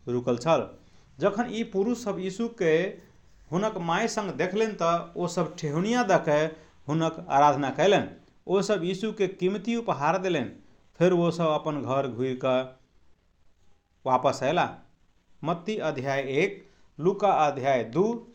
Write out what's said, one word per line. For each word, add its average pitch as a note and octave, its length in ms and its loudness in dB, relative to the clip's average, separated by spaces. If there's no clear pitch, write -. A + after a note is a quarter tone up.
रुकल B2 300 0
छल। C#3 300 2
जखन G3+ 320 0
ई A3 120 -4
पुरुष A3 400 -2
सब F3+ 160 -4
यीशु F#3+ 280 -4
के F3+ 260 2
हुनक G3+ 260 -2
माय E3+ 300 0
संग G#3 240 -4
देखलनि, F#3+ 500 -2
त E3+ 360 0
ओ F3 100 -2
सब E3+ 280 -2
ठेहुनिया F#3+ 480 0
द' F#3 220 4
के D#3 460 0
हुनक E3 420 -2
आराधना C#3+ 400 4
कयलनि। D#3 380 2
ओ F#3+ 140 2
सब F#3+ 220 0
यीशु F#3+ 300 -4
के G3+ 140 0
कीमती F#3+ 480 -2
उपहार F3 420 0
देलनि। E3 320 -2
फेर F3+ 140 4
ओ E3+ 180 4
सब E3+ 120 -4
अपन D3+ 380 0
घर C3+ 260 0
घुरि B2+ 380 -4
क' B2+ 320 0
वापस C3 380 2
अयला। D3+ 320 0
मत्ती E3+ 340 -4
अध्याय C#3 440 -4
एक, C#3 480 -2
लूका F#3+ 320 2
अध्याय C3+ 520 2
दू G3 520 -2